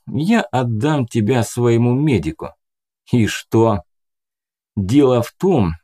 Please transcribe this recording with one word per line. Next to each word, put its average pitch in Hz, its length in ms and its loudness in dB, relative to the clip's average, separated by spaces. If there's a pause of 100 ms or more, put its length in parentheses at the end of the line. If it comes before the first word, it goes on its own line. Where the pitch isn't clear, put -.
я 196 360 0
отдам 127 640 -2
тебя 117 380 0
своему 120 500 0
медику". 101 560 -2 (640)
"И 117 140 2
что?" 113 560 0 (960)
"Дело 127 460 2
в - 100 -14
том, 127 520 0